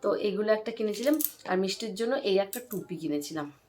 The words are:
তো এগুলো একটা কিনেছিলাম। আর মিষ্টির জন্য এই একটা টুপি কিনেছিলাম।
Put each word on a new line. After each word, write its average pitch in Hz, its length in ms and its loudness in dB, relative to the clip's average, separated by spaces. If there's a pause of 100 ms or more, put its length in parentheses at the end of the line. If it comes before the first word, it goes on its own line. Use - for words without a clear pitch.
তো 208 140 2
এগুলো 208 360 0
একটা 214 200 2
কিনেছিলাম। 226 480 2 (280)
আর 185 100 2
মিষ্টির 190 380 0
জন্য 233 200 0
এই 202 220 2
একটা 196 220 0 (100)
টুপি 185 260 -6
কিনেছিলাম। 147 560 -4 (180)